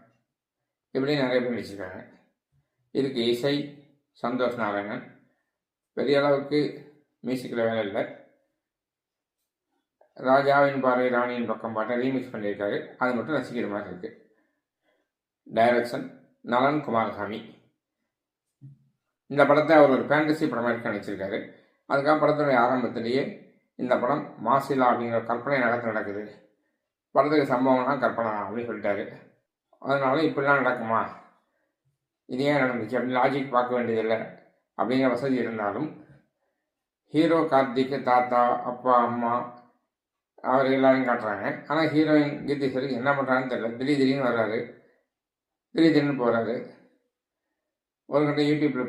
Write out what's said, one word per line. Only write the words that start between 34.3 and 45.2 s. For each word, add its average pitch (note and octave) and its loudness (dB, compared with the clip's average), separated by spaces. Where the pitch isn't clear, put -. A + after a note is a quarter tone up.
அப்படிங்கிற C3 2
வசதி C3 -2
இருந்தாலும் A2 -4
ஹீரோ E3 4
கார்த்திக்கு C3 2
தாத்தா, B2 2
அப்பா, B2 0
அம்மா A#2+ -2
அவர் C3 2
எல்லாரையும் C3 4
காட்டுறாங்க. G#2+ -2
ஆனா D#3 0
ஹீரோயின் D3+ 4
கீர்த்தி C#3 -2
சுரேஷ் C3 -4
என்ன C3+ 0
பண்றாங்கன்னு B2+ 0
தெரியல, A#2 -6
திடீர் C3+ 0
திடீர்னு C3+ 2
வர்றாரு, A2+ -2